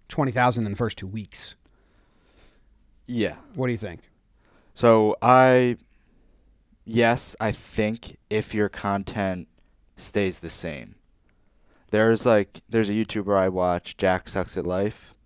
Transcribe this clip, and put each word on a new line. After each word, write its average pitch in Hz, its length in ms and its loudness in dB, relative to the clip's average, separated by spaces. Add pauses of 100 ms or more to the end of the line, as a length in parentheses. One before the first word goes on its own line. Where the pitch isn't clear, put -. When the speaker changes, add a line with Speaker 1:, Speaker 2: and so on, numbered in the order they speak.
Speaker 1:
twenty 135 240 -2
thousand 120 340 2
in 104 60 -4
the 98 60 -8
first 113 200 -4
two 95 100 -12
weeks. - 480 -12 (1500)
Speaker 2:
Yeah. 110 320 -4 (160)
Speaker 1:
What 131 140 -4
do 123 40 -2
you 117 60 -4
think? 95 320 -12 (640)
Speaker 2:
So 110 480 4
I, 127 560 6 (1080)
yes, 117 540 0
I 110 120 -2
think - 640 -6 (120)
if 107 260 -4
your 104 140 0
content 98 800 -6 (480)
stays 98 420 -4
the 82 100 -10
same. 71 460 -10 (960)
There's, 110 340 2
like, 107 440 2
there's 113 200 0
a 101 40 -2
YouTuber 104 420 -2
I 95 140 2
watch, 90 480 -2
Jack 92 320 0
Sucks - 260 -6
at 90 100 -6
Life, 95 500 -6 (100)